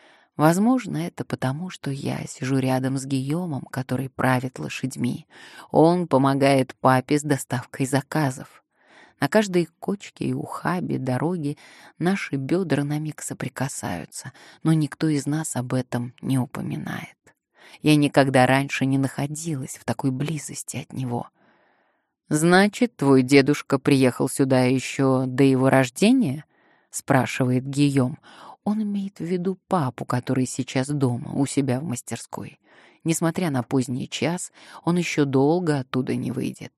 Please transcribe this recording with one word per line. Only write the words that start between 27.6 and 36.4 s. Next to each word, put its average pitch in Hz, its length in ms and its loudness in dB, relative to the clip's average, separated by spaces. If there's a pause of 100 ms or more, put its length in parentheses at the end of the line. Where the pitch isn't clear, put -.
Гийом. 139 500 2 (460)
Он 214 200 -2
имеет 202 360 -6
в 160 40 -8
виду 180 340 -2 (100)
папу, 147 380 -2
который 127 400 -2
сейчас 131 440 -4
дома, 131 440 -2
у 139 120 0
себя 131 340 0
в 147 40 -10
мастерской. - 760 -10 (440)
Несмотря 165 460 0
на 127 140 -2
поздний 131 460 -2
час, - 420 -4 (320)
он 170 140 2
еще 160 280 0
долго 147 540 2
оттуда 127 360 -4
не 127 160 -4
выйдет. - 460 -8